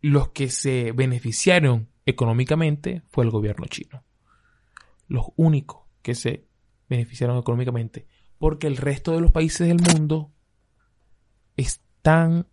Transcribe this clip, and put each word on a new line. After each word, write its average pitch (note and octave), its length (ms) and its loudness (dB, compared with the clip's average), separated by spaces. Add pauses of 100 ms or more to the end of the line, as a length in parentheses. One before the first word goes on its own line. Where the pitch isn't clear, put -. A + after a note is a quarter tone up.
los C#3+ 300 2
que C3+ 180 -4
se B2+ 440 -2
beneficiaron B2+ 960 2 (180)
económicamente D3 1000 0
fue B2+ 160 0
el A2+ 60 2
gobierno G#2+ 360 -2
chino. - 380 -14 (1040)
Los A#2 180 -2 (100)
únicos D#3 460 0 (200)
que A#2+ 120 -4
se - 320 -6 (440)
beneficiaron A#2+ 480 -2
económicamente, A#2+ 680 -4 (320)
porque D#3 280 -2
el C#3 100 -4
resto C#3 360 -4
de E3 80 -2
los E3 100 6
países D#3+ 380 2
del E3+ 120 2
mundo D#3 520 -2 (1200)
están E3 960 0